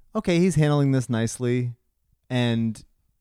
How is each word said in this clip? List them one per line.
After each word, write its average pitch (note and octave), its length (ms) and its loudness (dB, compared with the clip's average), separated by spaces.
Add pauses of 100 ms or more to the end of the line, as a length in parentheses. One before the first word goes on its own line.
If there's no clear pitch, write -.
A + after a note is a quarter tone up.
(140)
"Okay, F#3+ 240 0
he's F3+ 160 2
handling D3 380 2
this C3 180 0
nicely, B2 640 -2 (580)
and A#2 520 -2 (380)